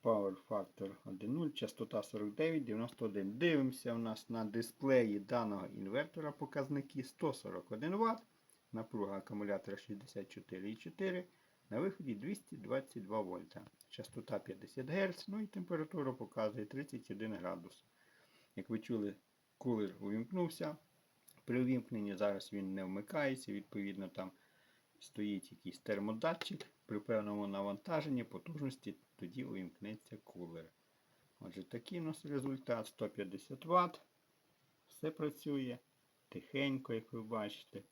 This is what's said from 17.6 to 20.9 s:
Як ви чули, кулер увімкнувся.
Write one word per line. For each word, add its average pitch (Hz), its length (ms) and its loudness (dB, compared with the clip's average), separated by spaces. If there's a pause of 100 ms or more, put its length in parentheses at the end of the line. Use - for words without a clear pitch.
Як 98 140 -6
ви 110 100 2
чули, 107 360 0 (420)
кулер 107 420 2
увімкнувся. 151 760 0 (680)